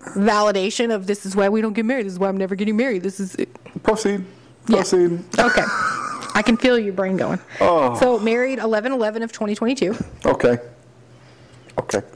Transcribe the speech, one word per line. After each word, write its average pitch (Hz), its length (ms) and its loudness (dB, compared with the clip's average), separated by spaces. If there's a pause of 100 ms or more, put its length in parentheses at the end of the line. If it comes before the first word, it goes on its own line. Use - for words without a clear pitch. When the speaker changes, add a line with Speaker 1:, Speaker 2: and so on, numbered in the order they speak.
(160)
Speaker 1:
validation 208 800 2
of, 190 140 -4
"This 202 180 -4
is 190 100 -6
why 196 140 4
we 220 120 2
don't 214 120 -2
get 220 120 0
married. 247 200 -2
This 190 80 -6
is 180 60 -10
why 190 80 2
I'm 196 100 -2
never 190 180 -2
getting 208 220 0
married. 233 260 0
This 190 160 -6
is 190 160 -8
it." - 140 -4 (340)
Speaker 2:
Proceed. 202 400 0 (440)
Speaker 1:
Yeah. 220 100 4
Speaker 2:
Proceed. 175 420 2 (200)
Speaker 1:
Okay. 240 240 4 (720)
I 208 80 4
can 226 140 4
feel 247 220 2
your 202 140 -2
brain 190 240 -2
going. - 220 -2 (200)
Speaker 2:
Oh. 254 400 4
Speaker 1:
So 247 200 4
married 240 400 0
eleven 220 340 0
eleven 226 300 -2
of 226 100 -8
twenty 214 220 -4
twenty-two. 226 400 0 (300)
Speaker 2:
Okay. 120 320 2 (1200)
Okay. - 220 -2 (140)